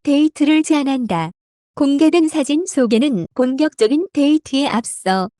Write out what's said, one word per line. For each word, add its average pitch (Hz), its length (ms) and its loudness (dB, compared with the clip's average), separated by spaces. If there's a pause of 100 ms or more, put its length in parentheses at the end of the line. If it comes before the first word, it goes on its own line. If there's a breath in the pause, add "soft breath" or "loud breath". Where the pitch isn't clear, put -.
데이트를 302 600 2
제안한다. 262 680 -2 (460)
공개된 302 520 2
사진 311 380 -2
속에는 233 680 0
본격적인 262 760 0
데이트에 285 560 0
앞서 190 600 -4 (120)